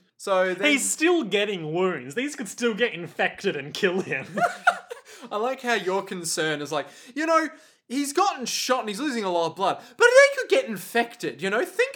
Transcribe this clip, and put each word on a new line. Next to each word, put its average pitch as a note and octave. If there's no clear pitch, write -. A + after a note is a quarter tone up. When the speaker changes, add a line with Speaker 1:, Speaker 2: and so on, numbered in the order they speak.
Speaker 1:
So F#3
then A#3+
Speaker 2:
He's A#3
still E4+
getting G3
wounds. D#3+
These C#4
could A#3
still A#3+
get G#3+
infected F3
and D3
kill F#3
him. D3
<laughs> -
Speaker 1:
<laughs> -
I A3
like B3+
how A#3+
your F#3+
concern D#3+
is D3
like, C#3+
you D#4
know, D#4+
he's C#4
gotten E4+
shot -
and G#3+
he's G3+
losing B3
a F#3+
lot E3+
of D3+
blood, F3+
but G#4+
they C#5
could -
get C4+
infected, E3+
you F#3+
know? A3
Think B4+